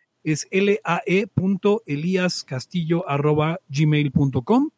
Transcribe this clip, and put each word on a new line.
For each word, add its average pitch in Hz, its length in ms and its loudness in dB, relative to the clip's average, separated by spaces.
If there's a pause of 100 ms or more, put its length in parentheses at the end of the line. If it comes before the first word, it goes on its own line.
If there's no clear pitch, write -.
(240)
es 156 260 -2
L 202 320 2
A 170 240 -2
E 190 220 0
punto 196 580 0
elias 175 560 -2
castillo 165 680 -4
arroba 151 600 0
gmail 147 420 2
punto 135 320 0
com. 269 360 2